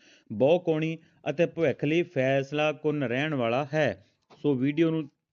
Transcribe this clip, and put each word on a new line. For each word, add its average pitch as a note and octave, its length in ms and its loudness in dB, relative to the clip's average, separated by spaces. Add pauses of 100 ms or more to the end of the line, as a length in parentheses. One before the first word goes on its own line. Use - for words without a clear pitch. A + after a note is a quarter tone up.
(300)
ਬਹੁਕੋਣੀ D#3+ 680 2 (340)
ਅਤੇ D#3+ 160 2
ਭਵਿੱਖ D#3 380 -2
ਲਈ D#3+ 180 2
ਫੈਸਲਾਕੁਨ D3 1000 -2
ਰਹਿਣ C3+ 320 -2
ਵਾਲਾ B2 380 0
ਹੈ। C#3+ 340 -2 (360)
ਸੋ D3 120 2
ਵੀਡੀਓ D3 360 0
ਨੂੰ D#3+ 180 -4 (240)